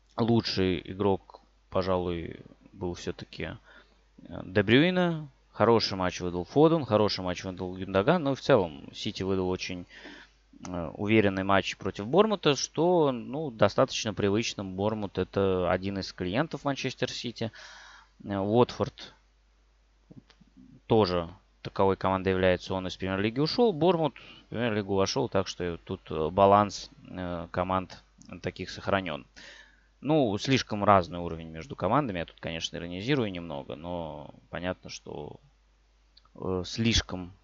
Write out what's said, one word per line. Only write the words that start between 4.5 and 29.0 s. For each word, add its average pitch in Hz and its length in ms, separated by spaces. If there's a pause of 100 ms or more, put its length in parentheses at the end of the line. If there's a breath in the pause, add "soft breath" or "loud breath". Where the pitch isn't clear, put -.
Брюйне. 160 640 (240)
Хороший 107 440
матч 90 240
выдал 87 240
Фоден, 156 400
хороший 104 400
матч 90 200
выдал 92 300
Гюндоган. 98 480
Но 139 120
в - 60
целом 87 520
Сити - 300
выдал 95 260
очень, 90 380 (840 loud breath)
э, 87 260
уверенный 101 500
матч 98 320
против 101 300
Бормута, 180 500
что, 160 560
ну, 123 380
достаточно 110 640
привычно. 101 500
Бормут — 98 540
это 92 520
один 95 280
из - 140
клиентов 120 520
Манчестер 131 460
Сити. 117 400 (720 loud breath)
Э, 101 140
Уотфорд 104 760 (1700)
тоже 90 420 (320)
таковой 95 360
командой 95 340
является, 92 420
он 92 140
из 87 100
Премьер-лиги 101 440
ушёл. 220 320
Бормут 165 460
в - 320
Премьер-лигу 107 440
вошёл, 98 340
так 95 180
что 87 380
тут, - 260
э, 78 200
баланс, 98 600 (200)
э, 87 400
команд 92 520 (380)
таких 92 300
сохранён. 90 560 (760 loud breath)